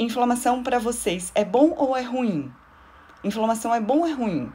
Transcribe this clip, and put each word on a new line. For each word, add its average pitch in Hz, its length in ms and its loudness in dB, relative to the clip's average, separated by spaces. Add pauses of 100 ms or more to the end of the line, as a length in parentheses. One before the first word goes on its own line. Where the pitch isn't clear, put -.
inflamação 240 640 0
pra 247 160 0
vocês 214 520 -4
é 208 120 2
bom 254 320 6
ou 262 200 0
é 254 60 -2
ruim? 226 480 -2 (720)
Inflamação 220 500 -2
é 233 80 2
bom 233 180 2
ou 339 100 2
é - 20 0
ruim? 202 440 -4